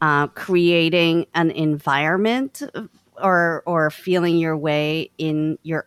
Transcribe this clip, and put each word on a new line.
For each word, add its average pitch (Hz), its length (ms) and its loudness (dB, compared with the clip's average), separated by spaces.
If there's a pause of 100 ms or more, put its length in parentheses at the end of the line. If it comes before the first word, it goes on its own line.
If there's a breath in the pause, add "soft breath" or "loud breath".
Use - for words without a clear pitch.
uh, 147 280 2
creating 170 1080 2
an 165 180 2
environment 160 1080 -2 (600)
or, 170 420 2
or 160 260 0
feeling 175 480 0
your 160 180 0
way 151 640 -2
in 156 440 -2
your 160 240 -6